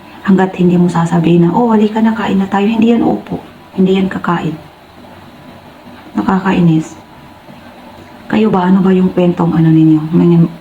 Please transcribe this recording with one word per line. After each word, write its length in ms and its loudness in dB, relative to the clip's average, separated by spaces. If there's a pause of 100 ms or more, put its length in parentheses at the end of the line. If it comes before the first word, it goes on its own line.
(280)
Hanggat 320 0
hindi 160 2
mo 160 0
sasabihin 560 0
na, 80 -2
"Oh, 160 0
halika 320 0
na, 80 0
kain 240 -4
na 160 -2
tayo." 160 -2
Hindi 240 0
yan 160 0
upo. 320 -6 (400)
Hindi 160 2
yan 160 -2
kakain. 480 -6 (1600)
Nakakainis. 800 -2 (1300)
Kayo 240 0
ba? 160 0
Ano 160 2
ba 80 2
yung 240 2
kwentong 400 0
ano 160 2
ninyo? 400 2
May, 240 2 (260)